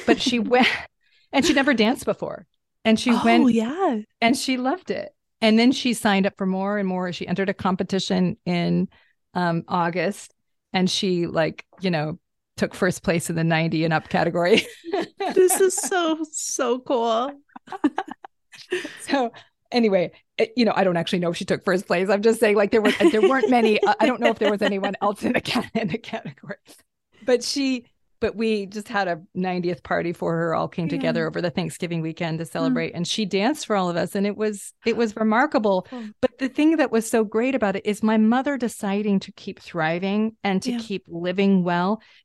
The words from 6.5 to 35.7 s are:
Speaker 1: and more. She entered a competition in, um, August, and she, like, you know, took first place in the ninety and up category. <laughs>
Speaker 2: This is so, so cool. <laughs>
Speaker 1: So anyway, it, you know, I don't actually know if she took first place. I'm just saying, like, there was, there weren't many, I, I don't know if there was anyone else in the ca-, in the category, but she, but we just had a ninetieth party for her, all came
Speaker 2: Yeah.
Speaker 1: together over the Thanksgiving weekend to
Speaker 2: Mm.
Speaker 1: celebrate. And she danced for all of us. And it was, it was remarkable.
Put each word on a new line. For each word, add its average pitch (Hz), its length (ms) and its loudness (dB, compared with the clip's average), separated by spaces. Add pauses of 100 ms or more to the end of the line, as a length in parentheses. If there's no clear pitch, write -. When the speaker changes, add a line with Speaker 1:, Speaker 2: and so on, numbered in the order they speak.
Speaker 1:
and 202 100 -2
more. 185 260 -4
She - 140 -10
entered 190 220 -2
a 190 60 0
competition 185 920 -2
in, 175 440 0 (440)
um, 170 340 -2
August, 175 680 -4 (400)
and 185 140 2
she, 180 380 -2
like, 160 380 -2 (160)
you 185 100 -2
know, 156 300 -4 (380)
took - 160 -4
first - 280 -2
place 175 280 -2
in 165 60 -6
the 165 60 -2
ninety 160 420 0
and 160 80 0
up 156 180 -2
category. 175 540 2 (280)
<laughs> 370 420 -4
Speaker 2:
This 370 260 4
is 381 140 2
so, 330 560 -2
so - 500 -4
cool. 240 520 -2 (340)
<laughs> 392 140 -12 (1200)
Speaker 1:
So 247 320 -2 (380)
anyway, 196 420 2 (260)
it, - 180 0
you 247 80 4
know, 214 100 4
I 196 100 2
don't 180 120 2
actually 170 220 0
know 170 120 0
if 175 60 -4
she - 80 -8
took 180 200 -2
first 185 220 0
place. 185 220 0
I'm 202 140 2
just 226 180 4
saying, 208 160 4
like, 208 140 4
there 226 100 4
was, 214 180 2
there 220 240 2
weren't 254 280 4
many, 220 340 4
I, 196 160 4
I 220 60 4
don't 240 140 2
know 233 100 4
if 220 80 -2
there 214 120 2
was 208 120 -2
anyone 196 400 0
else 202 200 -2
in 226 100 0
the 247 80 0
ca-, - 340 -4
in 226 140 -2
the 220 100 -4
category, - 580 -12 (680)
but 247 180 2
she, 262 440 -2 (340)
but 196 160 -2
we 214 280 0
just 208 240 -10
had 202 180 -2
a 170 140 -4 (140)
ninetieth 180 480 -2
party 170 320 -2
for 170 200 -4
her, 165 200 -2
all 165 140 -2
came 165 180 -4
Speaker 2:
Yeah. - 60 -4
Speaker 1:
together 160 340 -2
over 165 160 -4
the 175 80 -2
Thanksgiving 170 500 -6
weekend 160 380 -4
to 165 60 -8
Speaker 2:
Mm. 160 60 -12
Speaker 1:
celebrate. - 440 -2
And 170 120 -6
she 214 200 -2
danced 208 400 -2
for 214 100 0
all 185 140 0
of 170 60 -4
us. 160 180 -4
And 202 120 0
it 208 80 -2
was, 214 380 -6 (140)
it 226 100 0
was 220 180 0
remarkable. 220 760 2